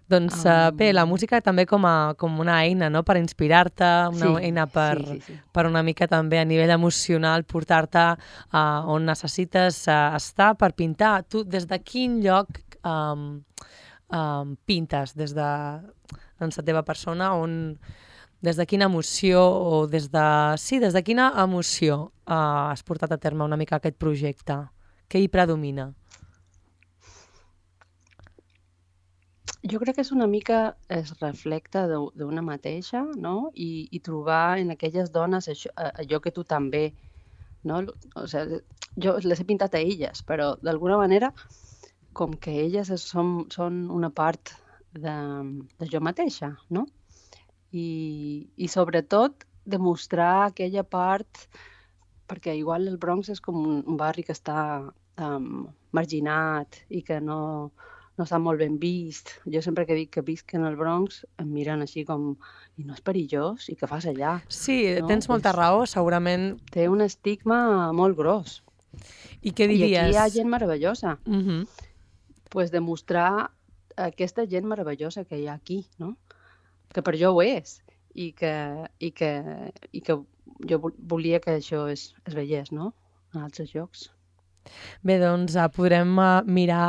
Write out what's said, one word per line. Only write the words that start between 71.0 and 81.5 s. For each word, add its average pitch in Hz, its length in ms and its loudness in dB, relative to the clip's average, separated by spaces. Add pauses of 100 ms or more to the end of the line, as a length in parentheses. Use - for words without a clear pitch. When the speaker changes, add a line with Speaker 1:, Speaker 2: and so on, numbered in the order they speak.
Speaker 1:
Mhm. 190 400 0 (840)
Speaker 2:
Pues 175 260 -2
demostrar 175 800 -2 (440)
aquesta 180 520 -4
gent 185 220 -4
meravellosa 165 560 -8
que 151 160 -12
hi 147 80 -6
ha 147 60 -10
aquí, 180 400 -10
no? 180 220 -12 (760)
Que - 120 -4
per 165 140 -2
jo 180 160 4
ho 175 80 4
és. 202 380 -2 (320)
I 170 220 -12
que, 160 200 -4 (440)
i 170 140 -8
que, 160 180 -4 (580)
i - 140 -14
que 156 180 -2 (400)
jo 165 200 -2
vo-, 165 180 -6
volia 165 440 -2
que 165 160 -2